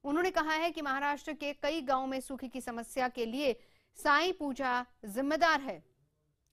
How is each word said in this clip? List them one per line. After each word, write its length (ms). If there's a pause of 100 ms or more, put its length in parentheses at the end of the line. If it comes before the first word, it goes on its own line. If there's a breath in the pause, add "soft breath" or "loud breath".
उन्होंने 280
कहा 200
है 200
कि 100
महाराष्ट्र 520
के 200
कई 280
गांवों 260
में 140
सूखे 260
की 140
समस्या 480
के 160
लिए 340 (360 soft breath)
साईं 380
पूजा 520 (200)
जिम्मेदार 560
है। 220 (680)